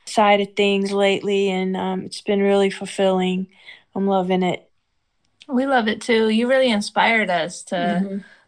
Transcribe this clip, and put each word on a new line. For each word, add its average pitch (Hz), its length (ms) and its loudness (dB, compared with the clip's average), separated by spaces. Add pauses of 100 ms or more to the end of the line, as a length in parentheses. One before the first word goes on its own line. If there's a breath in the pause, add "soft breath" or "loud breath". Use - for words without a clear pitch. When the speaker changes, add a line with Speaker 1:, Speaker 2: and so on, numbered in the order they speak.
Speaker 1:
side 208 360 2
of 202 140 -6
things 202 380 0
lately, 196 580 0
and, 185 260 -2
um, 190 280 -4
it's - 160 -14
been 202 200 0
really 196 300 4
fulfilling. 185 800 -2 (480 loud breath)
I'm 196 100 -2
loving 185 380 0
it. - 260 -4 (800)
Speaker 2:
We 269 180 0
love 247 220 2
it 214 140 -4
too. 220 260 2
You 220 200 2
really 262 220 4
inspired 208 600 0
us 175 340 -4
to - 120 -6
Speaker 3:
Mm-hmm. 180 420 -2 (300 loud breath)